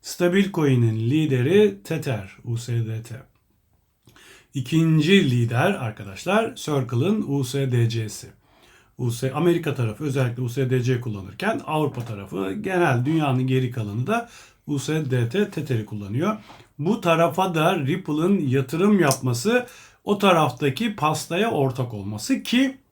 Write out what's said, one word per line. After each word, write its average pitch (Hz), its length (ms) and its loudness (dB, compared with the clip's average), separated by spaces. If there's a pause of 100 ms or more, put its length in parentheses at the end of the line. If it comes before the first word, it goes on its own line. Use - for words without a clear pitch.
Stabil 190 500 2
coin'in 120 580 2
lideri 156 720 2
Tether, 117 600 -6
U 120 120 -4
S 117 300 -4
D 110 160 -8
T. 117 200 -14 (1300)
İkinci 160 760 4
lider 120 400 2
arkadaşlar 131 840 -4
Circle'ın 139 760 -2
U 139 160 -2
S 135 280 -2
D 117 160 2
C'si. 110 380 -6 (720)
U 123 120 -2
S, 131 220 -4
Amerika 165 420 0
tarafı 113 300 -4
özellikle 127 380 -2
U 123 60 -4
S 127 220 -2
D 127 120 2
C 120 180 0
kullanırken 107 680 -6
Avrupa 151 380 -2
tarafı, 98 480 -6
genel 147 520 0
dünyanın 156 420 0
geri 131 240 2
kalanı 113 360 -4
da 233 220 -2 (380)
U 147 120 -2
S 151 320 -2
D 120 180 2
T 202 220 0
Tether'i 120 360 -4
kullanıyor. 113 500 -4 (420)
Bu 185 220 0
tarafa 170 540 2
da 170 240 2
Ripple'ın 160 600 0
yatırım 160 640 2
yapması, 147 680 2 (380)
o 202 140 0
taraftaki 170 760 2
pastaya 165 540 0
ortak 131 440 -2
olması 107 480 -4
ki 262 340 2 (160)